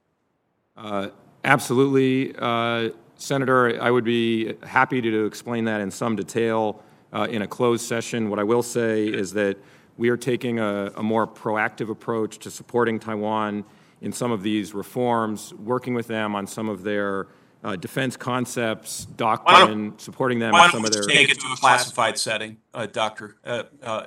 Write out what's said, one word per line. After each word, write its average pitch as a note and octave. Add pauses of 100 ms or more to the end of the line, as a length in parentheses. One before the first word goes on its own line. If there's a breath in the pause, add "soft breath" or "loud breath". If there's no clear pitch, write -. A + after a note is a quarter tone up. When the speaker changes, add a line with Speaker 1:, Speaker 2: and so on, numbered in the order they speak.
(760)
Speaker 1:
Uh, G#2 (360)
absolutely, C3+
uh, A#2 (280)
Senator. C3
I A#2+
would B2
be A2+
happy C3
to A2
explain A#2
that G#2+
in F#2+
some A2+
detail, A2 (300 loud breath)
uh, G#2
in A2+
a F#2
closed A#2
session. A#2
What G#2
I G#2
will A#2+
say A2
is G#2+
that G2 (400 loud breath)
we A#2+
are A#2+
taking A#2+
a, G2+
a A2
more A2
proactive A2
approach A2
to G2+
supporting A2+
Taiwan G#2+ (380 soft breath)
in G#2
some B2
of G#2
these G#2
reforms, A2
working B2
with A#2
them G#2+
on G2
some A2
of F#2
their, G2+ (360 soft breath)
uh, G#2
defense B2+
concepts, A#2+
Speaker 2:
Why -
don't, A2+
Speaker 1:
doctrine, G#2+
supporting B2
them A2+
Speaker 2:
why F3
Speaker 1:
in F3
Speaker 2:
don't -
Speaker 1:
some A2+
of A2
Speaker 2:
we G#2
Speaker 1:
their G2+
Speaker 2:
take C#3+
it C#3
to C3+
a C3
classified B2
setting, A2 (160)
uh, A2+
Doctor? G#2+
Uh, A#2+ (180)
uh, A2